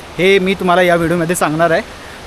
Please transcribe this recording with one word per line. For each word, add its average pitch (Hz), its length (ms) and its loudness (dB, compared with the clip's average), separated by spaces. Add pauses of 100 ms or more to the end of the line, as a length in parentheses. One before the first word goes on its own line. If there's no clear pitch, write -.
(180)
हे 190 200 4
मी 190 160 0
तुम्हाला 180 280 2
या 175 140 4
व्हिडिओमध्ये 170 400 0
सांगणार 160 340 0
आहे. 175 120 2 (440)